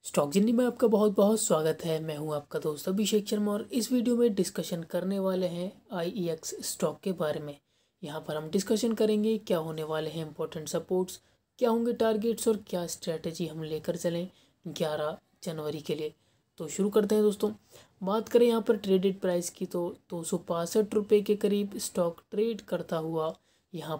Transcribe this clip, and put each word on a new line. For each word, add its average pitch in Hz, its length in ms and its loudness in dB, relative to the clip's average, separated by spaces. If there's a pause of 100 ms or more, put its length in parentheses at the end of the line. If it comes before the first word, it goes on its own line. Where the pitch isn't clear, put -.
(140)
स्टॉक 147 180 2
जर्नी 202 200 4
में 240 140 2
आपका 240 220 2
बहुत 208 280 4
बहुत 214 240 6
स्वागत 156 440 2
है। 160 160 0
मैं 160 180 -6
हूं 151 180 -4
आपका 147 240 -6
दोस्त 147 300 -4
अभिषेक 208 380 2
शर्मा 208 240 0
और 208 100 -2 (100)
इस 226 200 0
वीडियो 247 240 2
में 240 180 4
डिस्कशन 180 520 -2
करने 185 340 -2
वाले 185 280 0
हैं 175 240 -4 (220)
आईईएक्स 170 600 -4 (100)
स्टॉक - 360 -2
के 190 140 -4
बारे 160 260 -2
में। 147 160 -10 (480)
यहां 156 180 -8
पर 156 140 -6
हम 156 140 -4
डिस्कशन 220 440 2
करेंगे 214 460 2
क्या 202 200 0
होने 160 240 -6
वाले 156 260 -4
हैं 160 160 -6
इंपॉर्टेंट 156 420 -8
सपोर्ट्स, 180 520 -2 (400)
क्या 240 100 4
होंगे 233 240 2
टारगेट्स 226 540 0
और 214 100 2 (100)
क्या 175 200 -4
स्ट्रेटजी 165 600 -6
हम 156 160 -8
लेकर 156 320 -4
चलें 170 320 -2 (380)
ग्यारह 156 520 -4 (260)
जनवरी 156 380 -6
के 151 140 -4
लिए। 156 180 -6 (460)
तो 160 80 -8
शुरू 196 220 0
करते 202 260 4
हैं 214 80 6
दोस्तों। 208 280 2 (500)
बात 214 280 -2
करें 240 180 8
यहाँ 226 140 4
पर 220 160 2
ट्रेडेड 190 420 2
प्राइस 175 320 0
की - 160 -6
तो 175 140 -4 (280)
दो 170 140 -8
सौ 175 200 -2
पासठ 170 500 0
रुपये 208 280 4
के 208 160 2
करीब 202 420 0
स्टॉक 170 420 -2 (100)
ट्रेड 220 320 -2
करता 170 360 -4
हुआ 160 340 -2 (400)
यहाँ 156 260 -6